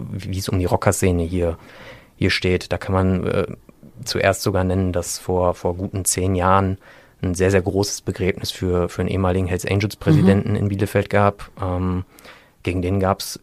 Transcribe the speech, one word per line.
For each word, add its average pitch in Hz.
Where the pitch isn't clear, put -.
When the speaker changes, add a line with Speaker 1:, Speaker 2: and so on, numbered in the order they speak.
Speaker 1:
wie, 95
wie 92
es 92
um 95
die 92
Rockerszene 92
hier, 85
hier -
steht. -
Da 87
kann -
man, 92
äh, -
zuerst -
sogar 95
nennen, 92
dass 87
vor, 90
vor 90
guten 95
zehn 92
Jahren 95
ein 92
sehr, 92
sehr 98
großes 95
Begräbnis -
für, 90
für -
einen 90
ehemaligen 92
Hells 90
Angels 98
Präsidenten 98
Speaker 2:
Mhm. 104
Speaker 1:
in 101
Bielefeld 101
gab. 101
Ähm, 92
gegen 90
den 95
gab's -